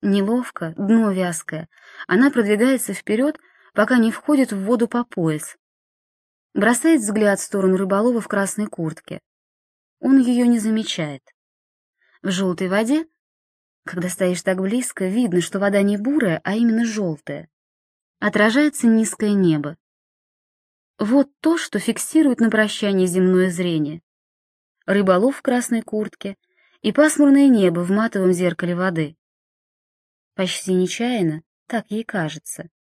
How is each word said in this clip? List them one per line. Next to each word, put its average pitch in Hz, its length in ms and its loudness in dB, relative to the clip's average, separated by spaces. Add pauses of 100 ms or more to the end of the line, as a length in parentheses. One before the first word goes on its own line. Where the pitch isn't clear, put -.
Неловко, 202 720 -2
дно 214 340 2
вязкое, 175 580 -6 (380)
она 254 240 4
продвигается 226 600 0
вперед, 247 480 -4 (320)
пока 233 260 2
не 226 140 2
входит 269 400 0
в 196 100 -6
воду 226 260 0
по 240 160 -4
пояс. 160 520 -4 (1000)
Бросает 247 460 2
взгляд 208 400 0
в - 20 -10
сторону 190 340 0
рыболова 202 440 0
в - 80 -12
красной 202 380 -4
куртке. - 540 -10 (800)
Он 269 180 4
ее 247 280 2
не 240 120 4
замечает. 196 640 -4 (1000)
В 185 80 -6
желтой 185 380 -2
воде, 226 380 0 (760)
когда 180 240 -6
стоишь 180 340 -2
так 190 180 -2
близко, 196 460 -4
видно, 190 340 0
что 170 180 -6
вода 202 240 2
не 202 140 2
бурая, 220 480 0
а 190 100 -4
именно 233 300 2
желтая. 160 640 -6 (720)
Отражается 220 680 0
низкое 220 460 0
небо. 160 440 0 (1200)
Вот 262 320 2 (100)
то, 330 180 2
что - 200 -6
фиксирует 254 600 0
на 226 100 4
прощание 208 560 0
земное 185 440 2
зрение. 165 520 -4 (840)
Рыболов 196 520 2
в - 40 -20
красной 240 400 -2
куртке 214 540 -8 (440)
и 220 120 -2
пасмурное 285 560 6
небо 185 320 4
в 175 100 -4
матовом 202 420 0
зеркале 175 420 -2
воды. 170 420 -4 (1200)
Почти 185 380 -4
нечаянно, 185 680 -2 (240)
так 233 220 -6
ей 220 160 -6
кажется. 165 640 -8 (120)